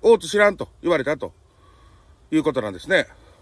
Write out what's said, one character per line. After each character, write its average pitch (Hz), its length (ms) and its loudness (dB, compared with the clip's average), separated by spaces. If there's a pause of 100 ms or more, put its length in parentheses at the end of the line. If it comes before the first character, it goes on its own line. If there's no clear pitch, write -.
大 226 160 6
津 170 100 -6
知 202 100 -4
ら 208 120 4
ん 196 80 -8
と - 120 -10 (120)
言 170 80 -4
わ 170 80 2
れ 135 60 -4
た 147 140 -4
と 98 160 -12 (960)
い 156 60 0
う 151 60 0
こ 151 100 -2
と 123 80 -4
な 107 100 -6
ん - 20 -12
で 90 60 -14
す - 100 -18
ね。 175 160 2 (360)